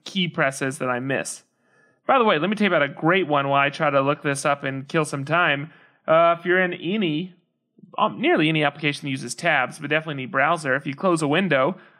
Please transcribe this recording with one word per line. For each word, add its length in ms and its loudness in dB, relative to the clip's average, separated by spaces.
key 240 -4
presses 520 -2
that 100 -2
I 100 -2
miss. 440 -6
By 120 4
the 80 4
way, 120 4
let 120 -2
me 80 -2
tell 120 2
you 60 4
about 80 4
a 100 0
great 340 2
one 200 0
while 140 2
I 80 2
try 200 -2
to 120 4
look 220 -2
this 220 -4
up 200 0
and 220 -8
kill 180 0
some 180 -6
time. 480 0
Uh, 320 6
if 80 -14
you're 160 4
in 120 0
any, 600 -2
um, 220 -2
nearly 300 2
any 160 2
application 400 -4
that 60 -4
uses 240 -6
tabs, 440 0
but 100 -10
definitely 320 -2
any 40 -8
browser, 500 0
if 100 -4
you 100 -6
close 260 0
a 80 0
window, 480 2